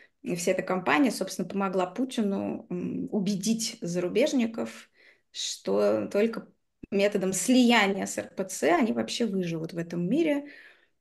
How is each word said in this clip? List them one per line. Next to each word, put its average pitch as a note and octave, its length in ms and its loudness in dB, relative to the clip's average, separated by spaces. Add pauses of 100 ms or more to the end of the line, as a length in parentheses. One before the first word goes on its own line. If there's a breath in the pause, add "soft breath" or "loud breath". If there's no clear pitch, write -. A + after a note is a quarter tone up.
(220 loud breath)
И F3 140 -4
вся F#3 160 2
эта F#3 100 -2
компания, C4 500 2
собственно, F#3 360 -6
помогла F#3+ 380 0
Путину, G3+ 840 -2
м, F3+ 420 -6
убедить G#3 680 -2
зарубежников, A3+ 1080 -2 (420 soft breath)
что G#3 800 0
только G#3+ 360 0 (420)
методом G3 420 2
слияния G#3 760 4
с - 120 -8
Р - 180 -6
П G3 80 -4
Ц B3+ 300 2
они A#3+ 180 2
вообще A3+ 340 -2
выживут E3+ 480 -4
в E3+ 40 -8
этом F3 300 -4
мире. C#4+ 380 2 (540 loud breath)